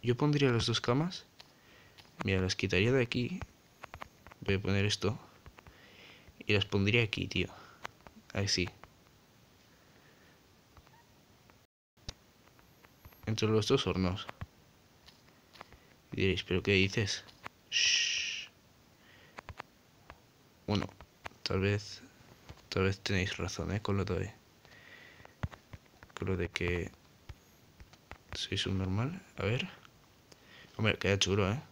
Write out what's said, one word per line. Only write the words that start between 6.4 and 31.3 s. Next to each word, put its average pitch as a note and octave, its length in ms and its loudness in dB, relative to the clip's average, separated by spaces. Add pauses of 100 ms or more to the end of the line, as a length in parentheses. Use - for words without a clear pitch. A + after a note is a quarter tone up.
Y G#2+ 60 2
las G2+ 140 4
pondría G#2 360 4
aquí, G2 240 -2
tío. - 220 -2 (840)
Ahí G2+ 160 -2
sí. F2+ 200 0 (4000)
Entre A2 220 2
los A2 200 4
dos C3+ 180 2
hornos. F#2 400 0 (1900)
Y F#2+ 100 -2
diréis, F#2 220 2
¿pero F2+ 180 0
qué G2+ 100 2
dices? G2 520 2 (460)
Shh. - 800 0 (2250)
Bueno, G#2 220 0 (540)
tal F#2+ 180 0
vez, G#2 400 0 (680)
tal F#2+ 160 2
vez F#2+ 160 0
tenéis F#2 360 0
razón, F2 360 -4
¿eh? G2+ 100 -2
Con G2 140 -2
lo F#2+ 80 0
de, G2 280 -2 (1800)
con F#2+ 140 -4
lo F#2+ 80 0
de F2 120 -2
que F2 420 -2 (1400)
sois - 340 -4
un F#2+ 120 0
normal. G#2+ 420 -2 (160)
A - 60 -6
ver. B2 260 -2 (1080)
Hombre, G#2+ 200 2
queda G2 220 2
chulo, G2 320 2